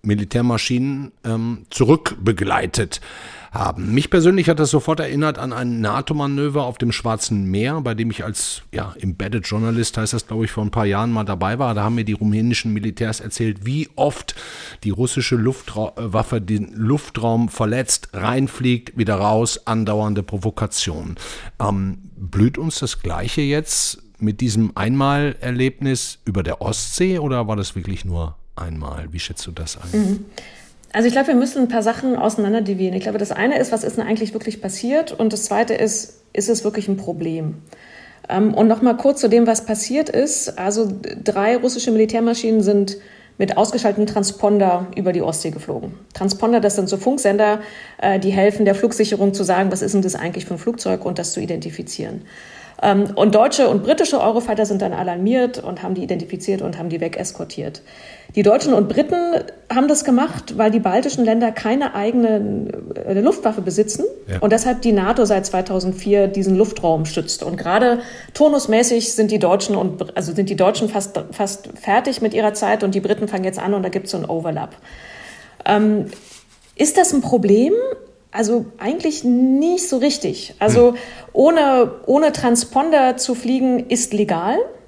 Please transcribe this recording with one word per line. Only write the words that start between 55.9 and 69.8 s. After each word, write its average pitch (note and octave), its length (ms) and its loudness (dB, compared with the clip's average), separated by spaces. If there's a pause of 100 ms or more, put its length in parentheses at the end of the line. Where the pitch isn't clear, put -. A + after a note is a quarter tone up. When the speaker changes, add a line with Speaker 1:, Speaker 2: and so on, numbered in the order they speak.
Speaker 2:
die F#3 80 -6
identifiziert - 580 -4
und E3+ 160 -6
haben E3+ 120 -6
die E3 120 -4
wegeskortiert. - 800 -8 (540)
Die G#3 80 2
Deutschen B3 300 6
und G#3 160 4
Briten D4+ 260 2 (580)
haben C4 140 4
das C#4+ 160 2
gemacht, C4+ 540 0
weil G#3+ 140 4
die A3+ 100 2
baltischen B3 420 2
Länder A3+ 300 2
keine B3 420 -2
eigene, G#3+ 720 0 (380)
äh, G3 160 0
Luftwaffe A3 400 2
besitzen G#3 420 0 (240)
Speaker 1:
Ja. F#2 120 -4
Speaker 2:
und G#3+ 120 4
deshalb A#3+ 300 2
die A#3 100 4
nato G#3 320 4
seit G3 220 2
zweitausendvier F#3 840 0
diesen F#3+ 300 2
Luftraum E3+ 480 2
stützt. - 380 -6
Und E3+ 120 -4
gerade A#3+ 440 2 (340)
turnusmäßig A#3+ 800 4
sind G#3+ 180 2
die G#3+ 80 2
Deutschen F#3+ 380 2
und F#3 200 -2